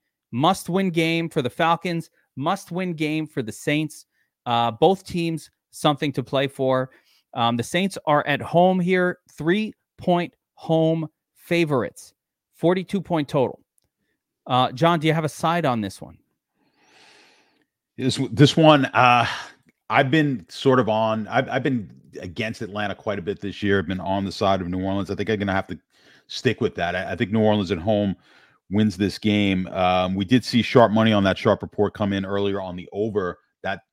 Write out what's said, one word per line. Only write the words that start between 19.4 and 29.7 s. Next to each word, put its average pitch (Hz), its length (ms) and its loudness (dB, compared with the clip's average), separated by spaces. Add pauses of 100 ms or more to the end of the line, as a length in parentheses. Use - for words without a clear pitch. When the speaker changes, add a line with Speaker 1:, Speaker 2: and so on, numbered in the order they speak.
Speaker 2:
I've 127 200 2
been 143 380 0
sort 127 320 2
of 104 80 0
on, 110 400 -2
I've, 123 220 0
I've 123 140 -2
been 123 280 -4 (300)
against 110 400 -8
Atlanta 101 340 -4
quite 101 240 -6
a - 20 -6
bit 95 200 -6
this 98 200 -8
year. 98 180 4
I've 85 80 -2
been 92 120 -4
on 95 240 -2
the 95 80 -4
side 98 300 0
of 87 80 -6
New 92 120 -4
Orleans. 95 300 -4
I 95 40 -4
think 101 140 -4
I'm 107 80 0
gonna 98 140 -2
have 95 160 -2
to - 120 -12 (480)
stick - 340 -2
with 104 140 -2
that. 87 200 -4
I, 92 160 -6
I 92 60 -6
think 101 140 -2
New 110 100 2
Orleans 104 300 2
at 92 60 0
home 104 380 0 (540)
wins 104 260 0
this 98 220 -2
game. 101 500 0
Um, 92 480 0